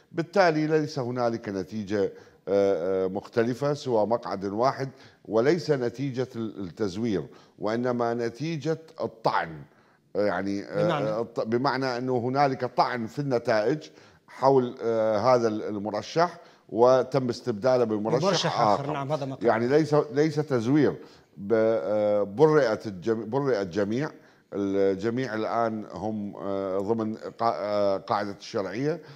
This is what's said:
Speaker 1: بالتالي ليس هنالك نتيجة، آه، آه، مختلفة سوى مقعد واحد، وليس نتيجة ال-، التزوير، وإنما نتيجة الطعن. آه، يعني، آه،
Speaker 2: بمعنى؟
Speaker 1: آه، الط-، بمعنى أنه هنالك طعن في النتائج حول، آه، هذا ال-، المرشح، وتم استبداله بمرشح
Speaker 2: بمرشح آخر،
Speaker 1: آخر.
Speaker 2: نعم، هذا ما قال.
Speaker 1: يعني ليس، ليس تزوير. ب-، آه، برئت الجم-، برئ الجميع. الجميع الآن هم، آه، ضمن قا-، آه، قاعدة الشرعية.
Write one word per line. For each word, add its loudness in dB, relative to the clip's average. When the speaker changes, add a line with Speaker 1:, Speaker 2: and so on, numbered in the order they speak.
Speaker 1:
بالتالي 2
ليس 0
هنالك -2
نتيجة، -2
آه، 2
آه، -2
مختلفة -2
سوى 0
مقعد -4
واحد، -2
وليس 2
نتيجة -2
ال-، -8
التزوير، -4
وإنما -2
نتيجة -4
الطعن. -2
آه، 2
يعني، -2
آه، -2
Speaker 2:
بمعنى؟ 0
Speaker 1:
آه، -2
الط-، -6
بمعنى 0
أنه -2
هنالك 0
طعن 0
في -10
النتائج 2
حول، 4
آه، 4
هذا 4
ال-، -2
المرشح، -2
وتم 4
استبداله 0
بمرشح 0
Speaker 2:
بمرشح 0
آخر، 4
Speaker 1:
آخر. -4
Speaker 2:
نعم، -6
هذا -4
ما -8
قال. -6
Speaker 1:
يعني 4
ليس، 4
ليس 2
تزوير. 2
ب-، -4
آه، 2
برئت 4
الجم-، -4
برئ 0
الجميع. -2
الجميع 0
الآن -2
هم، -6
آه، -4
ضمن -2
قا-، -10
آه، 0
قاعدة -4
الشرعية. -6